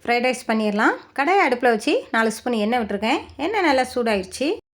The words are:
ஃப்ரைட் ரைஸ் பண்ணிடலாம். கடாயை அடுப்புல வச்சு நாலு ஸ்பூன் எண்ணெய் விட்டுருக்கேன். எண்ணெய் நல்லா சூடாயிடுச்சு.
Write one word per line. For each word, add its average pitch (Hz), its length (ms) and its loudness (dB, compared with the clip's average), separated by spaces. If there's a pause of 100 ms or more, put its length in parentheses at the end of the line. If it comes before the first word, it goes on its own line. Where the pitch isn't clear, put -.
ஃப்ரைட் 240 240 0
ரைஸ் 254 220 -4
பண்ணிடலாம். 220 460 0 (220)
கடாயை 339 300 2
அடுப்புல 247 280 2
வச்சு 220 180 0 (220)
நாலு 226 220 2
ஸ்பூன் 240 280 -4
எண்ணெய் 240 180 0
விட்டுருக்கேன். 214 360 -2 (260)
எண்ணெய் 392 220 -2
நல்லா 262 240 4
சூடாயிடுச்சு. 220 560 -2 (260)